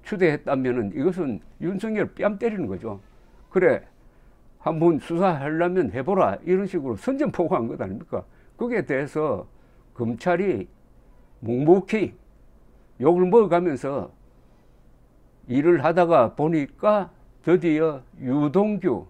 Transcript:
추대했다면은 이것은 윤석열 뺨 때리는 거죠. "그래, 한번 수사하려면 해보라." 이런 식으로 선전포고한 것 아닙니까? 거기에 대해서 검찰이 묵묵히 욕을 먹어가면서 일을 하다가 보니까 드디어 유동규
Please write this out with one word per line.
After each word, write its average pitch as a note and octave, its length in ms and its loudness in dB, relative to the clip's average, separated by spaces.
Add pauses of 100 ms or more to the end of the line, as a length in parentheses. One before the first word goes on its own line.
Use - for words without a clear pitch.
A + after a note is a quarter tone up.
추대했다면은 C3+ 920 -2
이것은 D3+ 440 -2 (220)
윤석열 G3 520 -4
뺨 G3+ 240 -2
때리는 G#3 300 -4
거죠. G2 320 -10 (500)
"그래, E3+ 340 2 (760)
한번 D#3+ 400 2
수사하려면 E3+ 920 0
해보라." C3 520 0
이런 F#3 240 0
식으로 C3+ 280 -4
선전포고한 F#3 720 -2
것 C#3 140 -8
아닙니까? G2+ 420 -8 (340)
거기에 G#3 280 -4
대해서 C#3+ 600 -4 (480)
검찰이 B2 720 -2 (720)
묵묵히 E3 760 2 (880)
욕을 F3 240 4
먹어가면서 E3+ 880 2 (1400)
일을 C#3+ 360 2
하다가 E3 520 4
보니까 E3 760 0 (360)
드디어 D#3+ 540 2 (180)
유동규 D3 920 -2